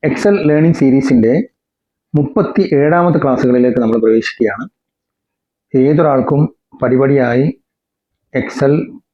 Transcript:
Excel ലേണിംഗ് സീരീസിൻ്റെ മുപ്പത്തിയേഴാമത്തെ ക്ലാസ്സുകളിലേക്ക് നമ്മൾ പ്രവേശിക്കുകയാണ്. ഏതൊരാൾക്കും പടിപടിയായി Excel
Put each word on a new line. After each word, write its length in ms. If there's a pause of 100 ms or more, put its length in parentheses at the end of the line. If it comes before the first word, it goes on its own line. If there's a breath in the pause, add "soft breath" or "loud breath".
Excel 280 (120)
ലേണിംഗ് 320
സീരീസിൻ്റെ 540 (840)
മുപ്പത്തിയേഴാമത്തെ 1040
ക്ലാസ്സുകളിലേക്ക് 600
നമ്മൾ 200
പ്രവേശിക്കുകയാണ്. 640 (1160)
ഏതൊരാൾക്കും 600 (400)
പടിപടിയായി 640 (960)
Excel 340 (400)